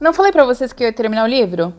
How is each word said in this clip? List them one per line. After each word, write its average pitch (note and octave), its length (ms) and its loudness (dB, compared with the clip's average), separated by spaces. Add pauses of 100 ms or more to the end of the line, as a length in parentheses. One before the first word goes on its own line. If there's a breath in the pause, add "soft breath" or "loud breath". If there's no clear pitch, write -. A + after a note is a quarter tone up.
Não E4 140 0
falei G4 180 2
pra D4 140 4
vocês B3 260 -2
que - 100 -10
eu A#3 40 2
ia A3+ 80 0
terminar A3 300 -2
o A3+ 40 0
livro? F3+ 500 -2